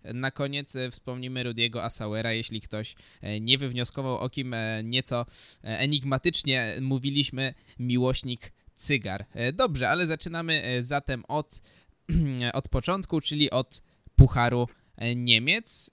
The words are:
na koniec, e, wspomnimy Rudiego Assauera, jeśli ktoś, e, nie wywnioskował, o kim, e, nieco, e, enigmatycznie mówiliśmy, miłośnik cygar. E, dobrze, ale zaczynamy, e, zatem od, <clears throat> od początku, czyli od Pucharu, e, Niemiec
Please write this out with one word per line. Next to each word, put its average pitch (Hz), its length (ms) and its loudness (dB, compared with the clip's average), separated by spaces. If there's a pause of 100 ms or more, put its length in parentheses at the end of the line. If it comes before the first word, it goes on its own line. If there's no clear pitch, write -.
(140)
na 131 160 -4
koniec, 139 460 -6
e, 127 140 -6
wspomnimy 127 520 -8
Rudiego 117 420 0
Assauera, 113 480 -4
jeśli 110 280 -4
ktoś, 110 340 -10 (280)
e, 107 180 -6
nie 123 180 4
wywnioskował, 127 600 -4
o 127 120 -4
kim, 127 240 -6
e, 110 300 -4
nieco, 120 420 -2 (380)
e, 110 140 -6
enigmatycznie 135 1000 2
mówiliśmy, 135 760 -2 (240)
miłośnik 123 760 0 (280)
cygar. 101 540 0
E, 123 180 -2
dobrze, 160 360 0
ale 170 180 2
zaczynamy, 165 580 -2
e, 123 180 -2
zatem 135 460 -4
od, - 340 -6 (460)
<clears throat> 135 440 0
od 135 160 -4
początku, 165 520 -2
czyli 151 300 4
od - 320 -4 (340)
Pucharu, 120 520 8 (280)
e, 120 200 -4
Niemiec 123 760 4